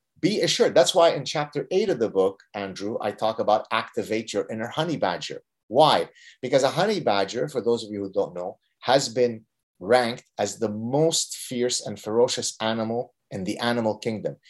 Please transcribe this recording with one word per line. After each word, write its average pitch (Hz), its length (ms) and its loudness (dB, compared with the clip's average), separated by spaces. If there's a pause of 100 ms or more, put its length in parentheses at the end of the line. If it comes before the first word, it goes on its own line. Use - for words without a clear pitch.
(200)
Be 180 220 2
assured. 151 320 2
That's 156 200 6
why 165 160 8
in 131 140 -2
chapter 147 460 -4
eight 196 180 2
of - 100 0
the 107 120 0
book, 95 300 2 (120)
Andrew, 101 480 -6
I 107 120 -2
talk 110 260 -2
about 104 340 2
activate 110 640 -4
your 101 160 0
inner 113 180 -6
honey 156 300 -4
badger. 87 420 -4 (280)
Why? 117 420 4 (320)
Because 131 200 2
a 135 60 4
honey 180 320 0
badger, 104 480 0
for 127 140 -4
those 117 200 0
of 104 80 -12
you 101 120 -6
who 98 100 -8
don't 92 220 -2
know, 90 240 -10 (220)
has 135 280 2
been 113 380 0 (320)
ranked 120 460 2 (120)
as 101 220 -4
the 110 100 -2
most 127 680 -2
fierce 123 500 -4
and 104 120 -8
ferocious 117 640 0
animal 113 540 -4 (160)
in 95 140 -6
the 104 140 -4
animal 117 380 0
kingdom. 101 400 -6 (140)